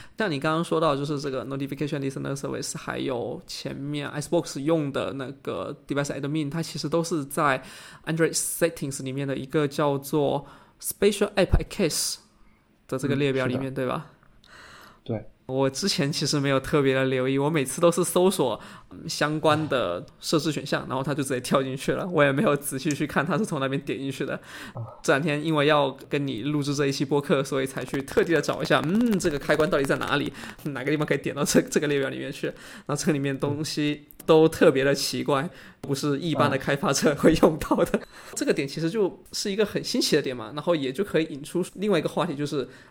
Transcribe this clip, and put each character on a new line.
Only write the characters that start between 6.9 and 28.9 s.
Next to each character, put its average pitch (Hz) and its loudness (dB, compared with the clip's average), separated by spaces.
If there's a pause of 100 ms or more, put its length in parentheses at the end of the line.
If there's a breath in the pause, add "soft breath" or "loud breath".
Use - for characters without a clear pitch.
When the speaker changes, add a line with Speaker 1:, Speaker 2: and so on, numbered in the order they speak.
Speaker 1:
都 165 2
是 165 -2
在 139 0 (420 loud breath)
Android 160 2
Settings - -2
里 131 -6
面 139 -4
的 135 -2
一 135 -6
个 151 2
叫 143 2
做 139 0 (340 loud breath)
Special - 0
App - 4
Case - -2 (720)
的 131 -4
这 131 -2
个 139 2
列 139 2
表 131 2
里 - 0
面， 135 -4
Speaker 2:
嗯， - -
是 135 -6
的。 131 -10
Speaker 1:
对 135 -2
吧？ 131 -4 (920 loud breath)
Speaker 2:
对。 107 -6 (220)
Speaker 1:
我 135 0
之 135 -2
前 147 0
其 147 -2
实 147 0
没 139 2
有 135 4
特 139 2
别 135 4
的 131 2
留 131 0
意， 135 2
我 139 2
每 156 2
次 - -6
都 170 6
是 175 4
搜 180 4
索， 143 0 (300 loud breath)
嗯， - -14
相 156 0
关 151 2
的 110 0 (140)
设 - 0
置 160 0
选 139 -4
项， 143 -2
然 127 -2
后 135 -2
它 147 -2
就 143 -2
直 127 -4
接 127 -2
跳 139 2
进 131 -4
去 143 -2
了， 135 -2
我 175 2
也 139 6
没 135 2
有 151 4
仔 139 -6
细 147 -2
去 147 -2
看 147 0
它 160 0
是 214 0
从 151 -4
哪 135 0
边 135 -2
点 123 -4
进 135 -6
去 135 -6
的。 127 -4 (400 loud breath)
Speaker 2:
啊。 117 -10 (220)
Speaker 1:
这 160 4
两 139 4
天 147 0
因 160 2
为 143 4
要 147 6 (200)
跟 143 -2
你 123 -4
录 147 0
制 143 -2
这 139 2
一 - 2
期 143 -2
播 143 2
客， 139 2
所 135 -2
以 - 0
才 131 -6
去 139 -4
特 202 2
地 175 2
的 151 4
找 143 -2
一 139 -2
下， 135 4
嗯， 214 2